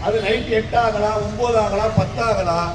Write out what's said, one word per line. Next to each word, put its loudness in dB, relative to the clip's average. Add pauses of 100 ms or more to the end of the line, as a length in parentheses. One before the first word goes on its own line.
அது 0 (100)
நைட் 0
எட்டு -2
ஆகலாம், 0
ஒன்பது 0
ஆகலாம், 0
பத்து 0
ஆகலாம் 0